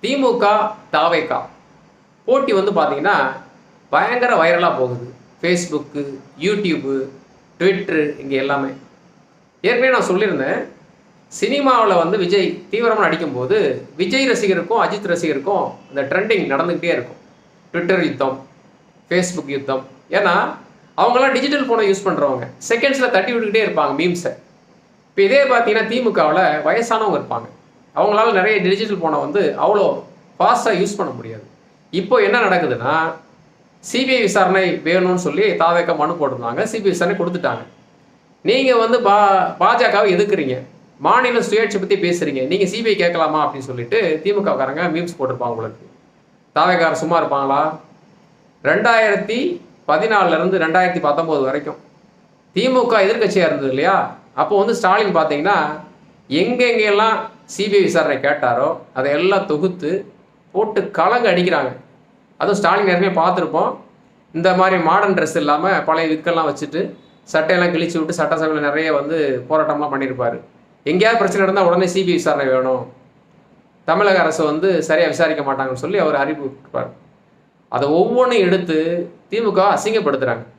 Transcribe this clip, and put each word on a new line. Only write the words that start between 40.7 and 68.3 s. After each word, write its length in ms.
மாநில 420
சுயாட்சி 400
பத்தி 160
பேசுறீங்க, 500
நீங்க 200
சி 160
பி 60
ஐ 80
கேட்கலாமா 460
அப்படின்னு 280
சொல்லிட்டு 520
தி 100
மு 160
ககாரங்க 460
மீம்ஸ் 240
போட்டிருப்பாங்க 360
உங்களுக்கு. 300
தாவேக்காரர் 480
சும்மா 200
இருப்பாங்களா? 380
ரெண்டாயிரத்தி 680
பதினாலுல 520
இருந்து 180
ரெண்டாயிரத்தி 500
பத்தொன்பது 400
வரைக்கும் 340
தி 120
மு 180
க 160
எதிர்க்கட்சியா 480
இருந்தது 240
இல்லையா? 420
அப்போ 240
வந்து 160
ஸ்டாலின் 420
பாத்தீங்கன்னா 420
எங்கெங்கெல்லாம் 880
சி 160
பி 80
ஐ 60
விசாரணை 340
கேட்டாரோ 500
அதையெல்லாம் 520
தொகுத்து 440
போட்டு 280
கலங்க 400
அடிக்கிறாங்க. 400
அதுவும் 180
ஸ்டாலின் 320
ஏற்கனவே 300
பார்த்துருப்போம், 500
இந்த 200
மாதிரி 280
மாடர்ன் 340
ட்ரெஸ் 200
இல்லாம 360
பழைய 240
விக்கெல்லாம் 380
வச்சுட்டு 300
சட்டையெல்லாம் 420
கிழிச்சு 240
விட்டு 220
சட்டசபையில 480